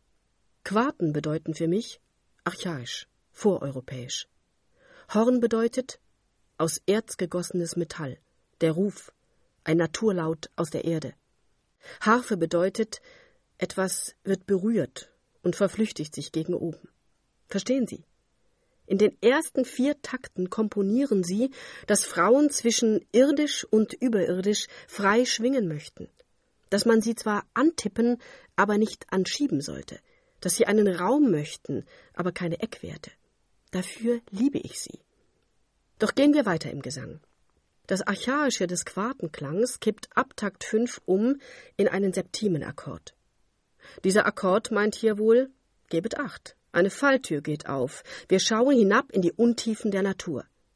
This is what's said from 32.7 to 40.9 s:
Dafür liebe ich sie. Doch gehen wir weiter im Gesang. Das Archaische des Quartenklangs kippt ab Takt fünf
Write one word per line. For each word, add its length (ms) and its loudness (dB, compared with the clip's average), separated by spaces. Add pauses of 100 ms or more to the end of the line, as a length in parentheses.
Dafür 480 -2 (100)
liebe 280 0
ich 220 -10
sie. 200 -14 (1000)
Doch 160 0
gehen 180 6
wir 140 2
weiter 240 -2
im 100 -10
Gesang. 380 -12 (720)
Das 180 -2
Archaische 640 0
des 160 -6
Quartenklangs 960 -4
kippt 360 -4
ab 200 0
Takt 260 -6
fünf 440 -2